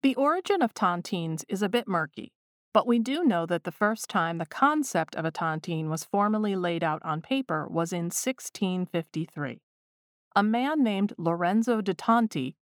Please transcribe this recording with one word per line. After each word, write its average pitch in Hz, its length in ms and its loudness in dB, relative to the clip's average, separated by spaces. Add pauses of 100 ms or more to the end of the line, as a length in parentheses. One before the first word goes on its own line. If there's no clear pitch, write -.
The 269 140 4
origin 339 460 2
of 226 120 0
tontines 175 720 -2
is 196 140 -2
a 202 60 0
bit 233 180 0
murky, 170 460 -4 (420)
but 220 120 6
we 240 120 4
do 269 260 0
know 175 220 2
that 170 180 0
the 175 80 -6
first 214 360 0
time 170 300 -2
the 165 80 -4
concept 277 680 0
of 160 100 -4
a 160 60 0
tontine 160 600 -4
was 160 140 -4
formally 208 520 0
laid 170 260 0
out 156 220 -2
on 160 180 -4
paper 254 460 -4
was 165 240 -2
in 170 180 -2
sixteen 185 720 -2
fifty-three. 156 760 -6 (720)
A 202 80 4
man 262 400 0
named 202 340 2
Lorenzo 185 640 2
de' 190 140 -2
Tonti 214 680 0